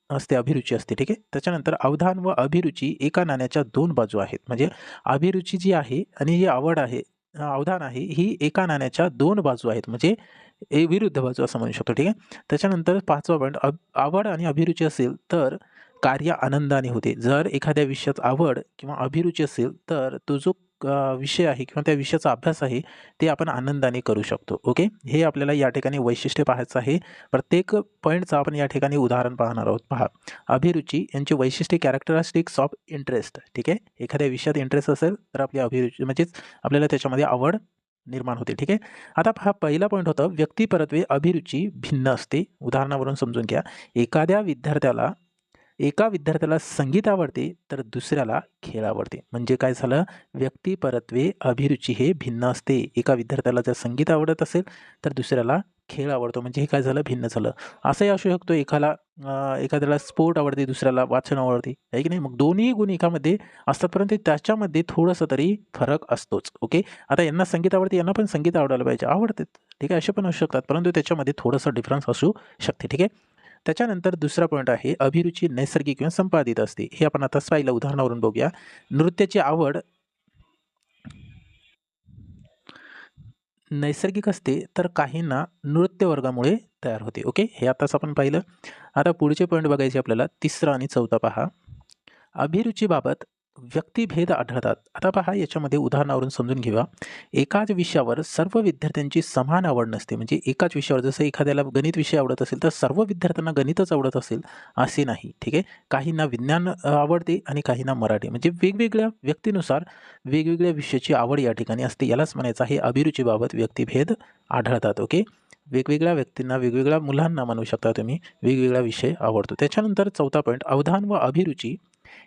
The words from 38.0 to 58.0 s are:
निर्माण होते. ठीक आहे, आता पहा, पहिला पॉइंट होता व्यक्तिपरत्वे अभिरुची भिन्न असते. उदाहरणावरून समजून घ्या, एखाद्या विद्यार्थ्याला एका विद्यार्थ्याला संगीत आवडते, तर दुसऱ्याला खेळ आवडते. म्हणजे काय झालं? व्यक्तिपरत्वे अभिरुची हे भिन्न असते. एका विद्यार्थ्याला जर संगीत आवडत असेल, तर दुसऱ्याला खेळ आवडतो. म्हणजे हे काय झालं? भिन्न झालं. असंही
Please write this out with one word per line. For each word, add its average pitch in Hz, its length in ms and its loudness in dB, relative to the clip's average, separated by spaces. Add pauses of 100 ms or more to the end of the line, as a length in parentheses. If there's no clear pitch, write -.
निर्माण 123 320 -6
होते. 117 160 -6
ठीक 143 160 -4
आहे, 208 80 2 (380)
आता 170 140 4
पहा, 202 200 0
पहिला 165 360 2
पॉइंट 190 220 0
होता 147 160 2
व्यक्तिपरत्वे 160 840 0
अभिरुची 160 640 0
भिन्न 131 340 -2
असते. 139 360 0 (160)
उदाहरणावरून 139 540 -2
समजून 120 300 -2
घ्या, - 180 0 (320)
एखाद्या 160 460 2
विद्यार्थ्याला 143 720 0 (720)
एका 170 260 2
विद्यार्थ्याला 156 500 0
संगीत 156 500 0
आवडते, 175 440 0 (200)
तर 135 100 -8
दुसऱ्याला 120 580 -2 (220)
खेळ 110 220 -6
आवडते. 107 360 -4 (120)
म्हणजे 120 240 0
काय 131 200 2
झालं? 135 260 2 (320)
व्यक्तिपरत्वे 131 960 -2 (100)
अभिरुची 131 520 0
हे 135 200 2
भिन्न 123 320 -4
असते. 123 520 0
एका 127 180 2
विद्यार्थ्याला 123 460 0
जर 120 120 0
संगीत 123 380 -2
आवडत 160 320 2
असेल, 170 200 -2 (420)
तर 147 80 -2
दुसऱ्याला 131 460 0 (300)
खेळ 143 240 -6
आवडतो. 120 280 -4
म्हणजे 127 200 -4
हे 147 60 0
काय 143 160 2
झालं? 131 240 0
भिन्न 123 200 -4
झालं. 113 240 -2 (340)
असंही 202 260 2